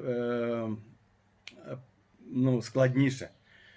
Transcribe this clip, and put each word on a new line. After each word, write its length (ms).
е, 600
ну, 300
складніше. 680